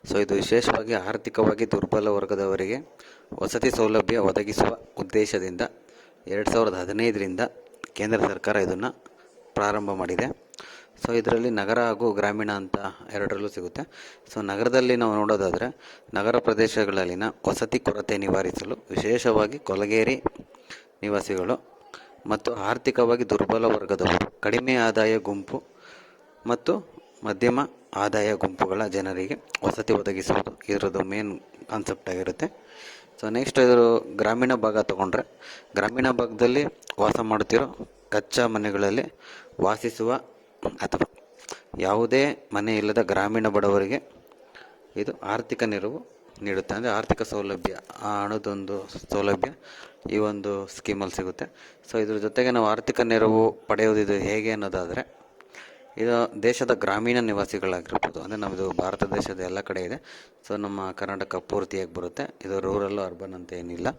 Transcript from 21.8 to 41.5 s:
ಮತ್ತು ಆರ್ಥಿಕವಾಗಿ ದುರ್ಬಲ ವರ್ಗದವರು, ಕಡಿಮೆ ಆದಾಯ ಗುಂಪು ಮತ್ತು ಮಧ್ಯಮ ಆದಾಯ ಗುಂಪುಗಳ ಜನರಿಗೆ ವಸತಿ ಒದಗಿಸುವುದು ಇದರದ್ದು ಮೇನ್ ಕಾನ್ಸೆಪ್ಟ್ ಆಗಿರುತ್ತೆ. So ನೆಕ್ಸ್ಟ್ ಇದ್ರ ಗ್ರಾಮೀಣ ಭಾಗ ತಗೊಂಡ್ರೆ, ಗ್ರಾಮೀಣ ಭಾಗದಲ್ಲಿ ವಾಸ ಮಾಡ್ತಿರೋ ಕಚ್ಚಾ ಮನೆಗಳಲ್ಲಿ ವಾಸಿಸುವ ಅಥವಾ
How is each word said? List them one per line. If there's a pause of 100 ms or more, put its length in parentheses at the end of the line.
ಮತ್ತು (180)
ಆರ್ಥಿಕವಾಗಿ
ದುರ್ಬಲ
ವರ್ಗದವರು, (200)
ಕಡಿಮೆ (120)
ಆದಾಯ (160)
ಗುಂಪು (920)
ಮತ್ತು (520)
ಮಧ್ಯಮ (440)
ಆದಾಯ (100)
ಗುಂಪುಗಳ (160)
ಜನರಿಗೆ (300)
ವಸತಿ
ಒದಗಿಸುವುದು (180)
ಇದರದ್ದು
ಮೇನ್ (400)
ಕಾನ್ಸೆಪ್ಟ್
ಆಗಿರುತ್ತೆ. (720)
So
ನೆಕ್ಸ್ಟ್
ಇದ್ರ (380)
ಗ್ರಾಮೀಣ
ಭಾಗ
ತಗೊಂಡ್ರೆ, (540)
ಗ್ರಾಮೀಣ (120)
ಭಾಗದಲ್ಲಿ (400)
ವಾಸ (100)
ಮಾಡ್ತಿರೋ (480)
ಕಚ್ಚಾ (100)
ಮನೆಗಳಲ್ಲಿ (600)
ವಾಸಿಸುವ (760)
ಅಥವಾ (800)